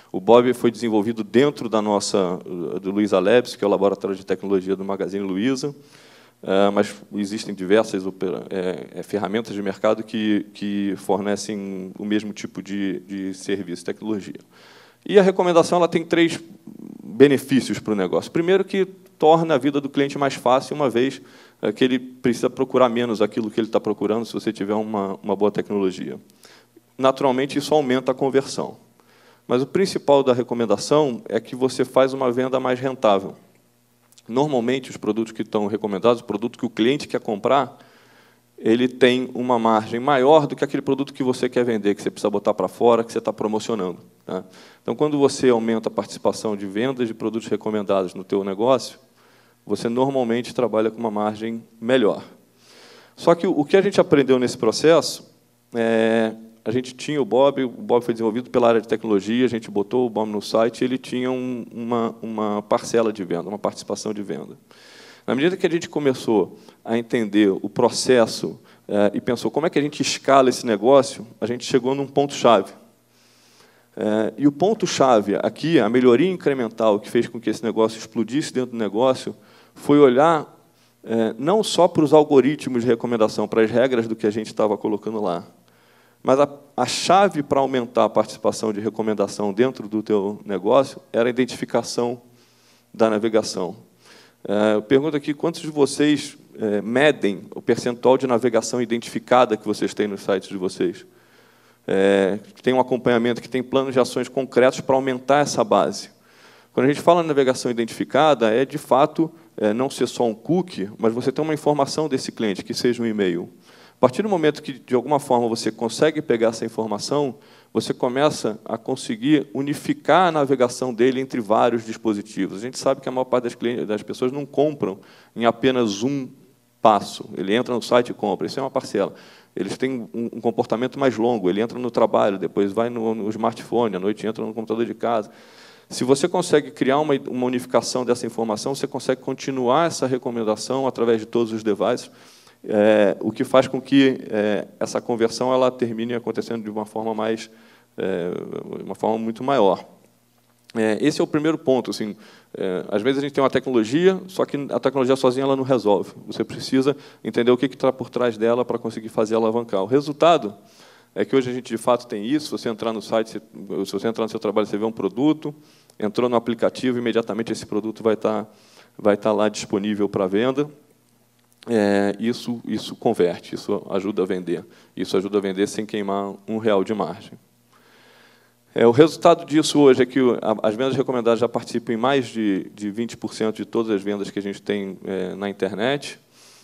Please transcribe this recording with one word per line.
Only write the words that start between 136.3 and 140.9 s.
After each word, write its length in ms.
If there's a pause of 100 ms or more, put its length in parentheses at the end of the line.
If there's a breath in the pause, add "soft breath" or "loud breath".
criar 280
uma, 160 (120)
uma 180
unificação 600
dessa 200
informação, 480
você 140
consegue 320
continuar 680
essa 200
recomendação 800
através 320